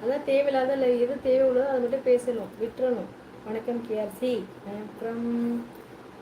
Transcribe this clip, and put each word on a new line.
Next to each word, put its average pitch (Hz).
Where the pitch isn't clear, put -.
அதான் 285
தேவையில்லாத, 269
இல்ல, 262
எது 240
தேவை 262
உள்ளதோ 254
அதை 262
மட்டும் 247
பேசணும், 240
விட்டுறணும். 233
வணக்கம் 226
கே 214
ஆர் 202
சி. 247
அப்புறம் 233